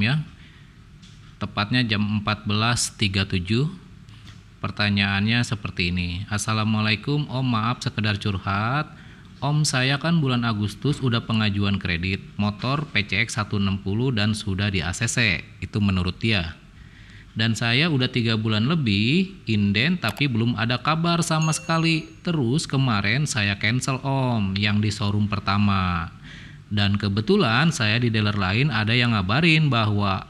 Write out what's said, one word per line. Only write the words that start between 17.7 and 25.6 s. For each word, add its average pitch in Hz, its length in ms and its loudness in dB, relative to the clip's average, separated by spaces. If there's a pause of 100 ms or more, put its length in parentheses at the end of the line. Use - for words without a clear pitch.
udah 127 240 0
tiga 117 240 0
bulan 110 320 0
lebih 143 800 2
inden 107 480 2
tapi 143 320 -2
belum 117 320 0
ada 120 240 -2
kabar 165 400 0
sama 160 320 0
sekali. 160 480 0 (240)
Terus 147 400 0
kemarin 123 560 0
saya 101 320 0
cancel, 123 480 -2
Om, 120 560 0
yang 104 240 2
di 107 80 2
showroom 104 400 0
pertama. 95 800 0 (560)